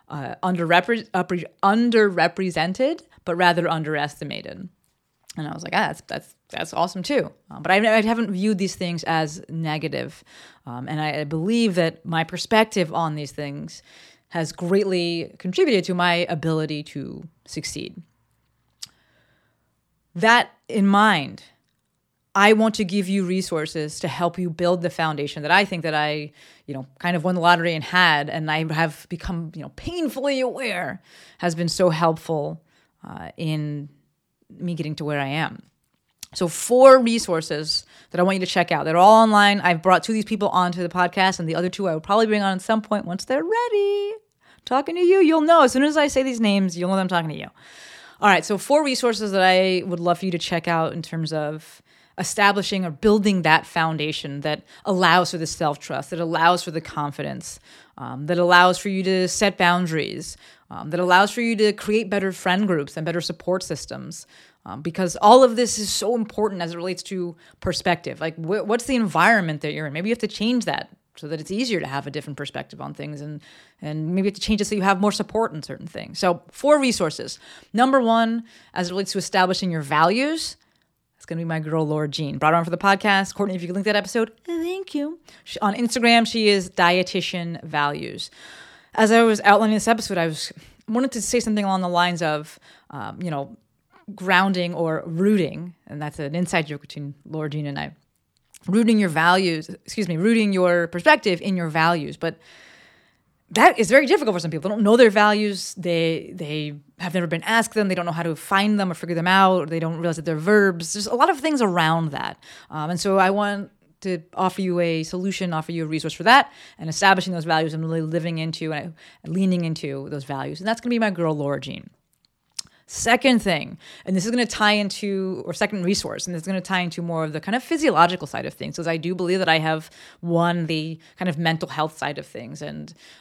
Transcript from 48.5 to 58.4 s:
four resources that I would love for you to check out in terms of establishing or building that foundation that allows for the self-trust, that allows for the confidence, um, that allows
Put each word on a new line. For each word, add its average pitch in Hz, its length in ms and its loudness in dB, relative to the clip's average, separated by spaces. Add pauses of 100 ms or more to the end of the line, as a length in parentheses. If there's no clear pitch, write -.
four 294 280 2
resources 226 480 -2
that 190 100 4
I 185 420 4
would 175 140 -6
love 170 200 0
for 196 60 -6
you 185 60 -2
to 170 80 -4
check 170 300 -4
out 160 240 0
in 165 80 -8
terms 160 320 -6
of 156 480 -8 (360)
establishing 196 680 0
or 170 40 -6
building 202 540 2
that 156 220 4
foundation 156 760 -4
that 151 220 -4 (220)
allows 180 460 4
for 180 60 -6
the 160 80 -6
self-trust, 151 640 -6
that 165 100 -8
allows 170 440 2
for 165 80 -10
the 160 100 -6
confidence, 143 800 -8 (380)
um, 127 280 -10
that 175 140 0
allows 175 380 6